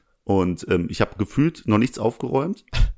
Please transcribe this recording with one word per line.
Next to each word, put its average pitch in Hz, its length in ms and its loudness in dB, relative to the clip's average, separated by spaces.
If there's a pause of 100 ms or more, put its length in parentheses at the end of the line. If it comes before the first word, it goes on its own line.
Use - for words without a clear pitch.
(240)
Und, 90 440 0
ähm, 87 220 0
ich 76 100 -4
hab - 180 -2
gefühlt 147 460 -2
noch 107 140 4
nichts 120 200 0
aufgeräumt. 131 680 -4 (320)